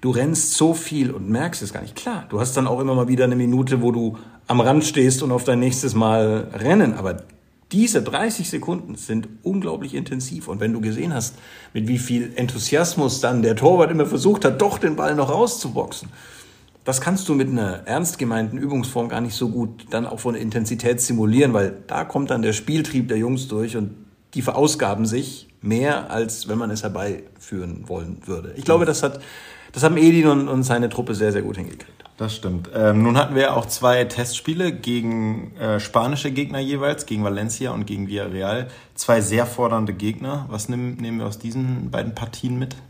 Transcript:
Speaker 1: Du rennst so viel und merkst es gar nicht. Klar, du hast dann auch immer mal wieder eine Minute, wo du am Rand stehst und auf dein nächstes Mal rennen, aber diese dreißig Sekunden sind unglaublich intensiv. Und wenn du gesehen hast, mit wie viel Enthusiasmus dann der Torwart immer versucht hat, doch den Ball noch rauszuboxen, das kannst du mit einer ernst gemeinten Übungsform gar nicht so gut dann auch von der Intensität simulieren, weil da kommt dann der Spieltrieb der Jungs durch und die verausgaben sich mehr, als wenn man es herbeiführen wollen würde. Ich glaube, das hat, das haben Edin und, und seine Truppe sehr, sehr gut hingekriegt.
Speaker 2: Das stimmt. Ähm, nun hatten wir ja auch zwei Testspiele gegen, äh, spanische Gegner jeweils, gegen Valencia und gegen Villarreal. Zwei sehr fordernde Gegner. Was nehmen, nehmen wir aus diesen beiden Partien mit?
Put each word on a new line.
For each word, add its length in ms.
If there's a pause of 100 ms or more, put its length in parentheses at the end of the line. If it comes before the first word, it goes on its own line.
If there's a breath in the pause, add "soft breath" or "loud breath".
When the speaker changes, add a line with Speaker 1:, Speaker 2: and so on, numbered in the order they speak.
Speaker 1:
Du 100
rennst 420
so 200
viel 380
und 180
merkst 320
es 100
gar 100
nicht. 140
Klar, 340
du 100
hast 180
dann 100
auch 120
immer 140
mal 140
wieder 160
eine 140
Minute, 440
wo 100
du 260 (300 loud breath)
am 120
Rand 240
stehst 400
und 80
auf 140
dein 140
nächstes 360
Mal 580
rennen, 420
aber 280 (480)
diese 320
dreißig 460
Sekunden 460
sind 320 (140)
unglaublich 540
intensiv. 520
Und 120
wenn 140
du 80
gesehen 300
hast, 260 (360 loud breath)
mit 140
wie 100
viel 380
Enthusiasmus 840
dann 220
der 140
Torwart 340
immer 160
versucht 400
hat, 160
doch 160
den 180
Ball 200
noch 160
rauszuboxen, 800 (720 loud breath)
das 180
kannst 280
du 40
mit 140
einer 400
ernst 320
gemeinten 380
Übungsform 520
gar 120
nicht 120
so 160
gut 400
dann 160
auch 140
von 140
der 100
Intensität 580
simulieren, 520
weil 240 (100)
da 160
kommt 260
dann 140
der 100
Spieltrieb 540
der 100
Jungs 300
durch 280
und 160 (440)
die 80
verausgaben 640
sich 400 (140)
mehr, 500
als 380
wenn 100
man 100
es 140
herbeiführen 1040
wollen 380
würde. 300
Ich 100
glaube, 200
das 160
hat, 180 (520 loud breath)
das 100
haben 160
Edin 300
und, 200
und 160
seine 260
Truppe 260
sehr, 160
sehr 100
gut 140
hingekriegt. 480 (140)
Speaker 2:
Das 180
stimmt. 400
Ähm, 260
nun 160
hatten 160
wir 80
ja 120
auch 120
zwei 380
Testspiele 680
gegen, 840
äh, 240
spanische 520
Gegner 280
jeweils, 480
gegen 160
Valencia 480
und 160
gegen 200
Villarreal. 600 (260 loud breath)
Zwei 280
sehr 260
fordernde 460
Gegner. 560
Was 200
nehmen, 280
nehmen 220
wir 60
aus 140
diesen 500
beiden 240
Partien 460
mit? 160 (140)